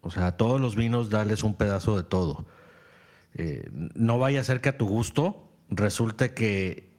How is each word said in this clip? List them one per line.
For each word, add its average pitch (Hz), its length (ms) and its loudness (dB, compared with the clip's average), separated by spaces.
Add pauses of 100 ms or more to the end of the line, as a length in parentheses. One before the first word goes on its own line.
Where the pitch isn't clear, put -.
O 90 60 -6
sea, 90 160 0
a 87 100 0
todos 123 240 2
los 120 140 -2
vinos 117 360 0
dales 107 340 0
un 107 100 0
pedazo 101 420 2
de 90 60 0
todo. 90 420 0 (880)
Eh, 82 380 -6
no 113 460 0
vaya 135 220 2
a 123 40 -4
ser 127 160 0
que 139 100 2
a 135 60 -6
tu 107 120 0
gusto 143 600 0 (200)
resulte 107 680 0
que, 98 640 -2